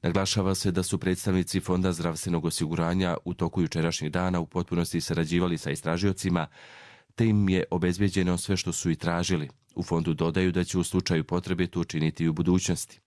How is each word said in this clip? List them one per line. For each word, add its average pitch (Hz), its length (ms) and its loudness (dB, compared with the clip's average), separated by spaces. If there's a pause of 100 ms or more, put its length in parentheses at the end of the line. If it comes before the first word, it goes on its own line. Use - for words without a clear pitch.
Naglašava 95 540 2
se 95 160 0
da 90 120 0
su 92 140 -2
predstavnici 92 640 0
Fonda 92 320 0
zdravstvenog 82 540 -2
osiguranja 85 800 0
u 87 80 -4
toku 87 280 -2
jučerašnjeg 80 500 0
dana 90 280 0
u 82 60 -2
potpunosti 85 560 -2
sarađivali 85 560 0
sa 76 140 -6
istražiocima, 87 760 -2 (680)
te 117 120 2
im 104 220 4
je 92 220 4
obezbijeđeno 90 640 2
sve 95 200 -2
što - 140 -4
su 85 200 -2
i 80 40 2
tražili. 85 540 -2 (260)
U 90 80 -4
fondu 82 300 0
dodaju 85 380 2
da 90 120 0
će 90 140 -2
u 87 60 2
slučaju 87 400 0
potrebe 87 440 -2
to 87 120 -4
učiniti 80 440 -2
i 82 40 4
u 80 60 2
budućnosti. 87 720 0